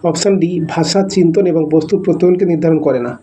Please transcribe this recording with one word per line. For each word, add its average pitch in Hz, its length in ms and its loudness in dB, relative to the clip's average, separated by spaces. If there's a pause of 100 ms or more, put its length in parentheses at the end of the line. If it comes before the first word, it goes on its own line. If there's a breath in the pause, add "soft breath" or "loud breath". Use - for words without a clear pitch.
অপশন 196 240 0 (100)
ডি 175 80 0 (240)
ভাষা 165 260 0 (140)
চিন্তন 180 380 2
এবং 160 100 0 (120)
বস্তুর 160 300 2
প্রত্যক্ষণকে 180 480 2
নির্ধারণ 160 340 0
করে 127 200 0
না। 123 60 -8 (100)